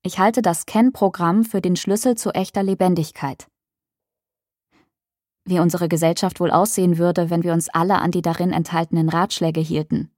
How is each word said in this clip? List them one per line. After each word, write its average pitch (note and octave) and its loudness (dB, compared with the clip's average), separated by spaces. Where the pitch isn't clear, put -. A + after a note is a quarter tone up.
Ich - -8
halte A3+ 2
das F3 0
Ken-Programm G#3+ 2
für G3+ -2
den F3+ 0
Schlüssel A3 0
zu - -6
echter F#3+ -4
Lebendigkeit. F3+ -2
Wie F3+ 0
unsere E3+ 2
Gesellschaft E3+ 0
wohl E3+ 2
aussehen F3+ 2
würde, E3+ 0
wenn E3+ 0
wir F3 -2
uns E3 -2
alle F3+ 0
an - 0
die F3 -2
darin F3 -2
enthaltenen E3 0
Ratschläge E3 -2
hielten. D#3 -4